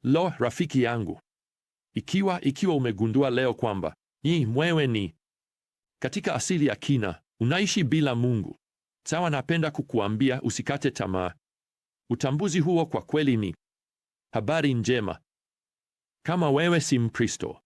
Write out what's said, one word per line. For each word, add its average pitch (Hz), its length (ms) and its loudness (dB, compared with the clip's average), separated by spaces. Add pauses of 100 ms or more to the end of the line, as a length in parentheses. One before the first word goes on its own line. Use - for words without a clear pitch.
Lo, 160 340 2
rafiki 135 440 0
yangu. 113 380 -2 (720)
Ikiwa, 185 460 -2
ikiwa 156 340 0
umegundua 120 560 2
leo 123 240 0
kwamba 98 400 -2 (300)
ni 156 220 2
mwewe 151 400 0
ni 107 280 -2 (880)
katika 185 320 -4
asili 147 320 0
ya 110 100 0
kina, 110 460 -2 (180)
unaishi 175 440 0
bila 143 300 2
Mungu. 117 420 -2 (520)
Sawa, 170 220 0
napenda 156 400 0
kukuambia 123 720 0
usikate 135 480 -2
tamaa. 92 440 -2 (760)
Utambuzi 147 500 0
huo 165 260 2
kwa - 160 -4
kweli 143 340 2
ni 98 180 -2 (800)
habari 139 400 0
njema. 113 460 -2 (1040)
Kama 165 260 0
wewe 165 300 4
si - 180 2
Mkristo - 680 -2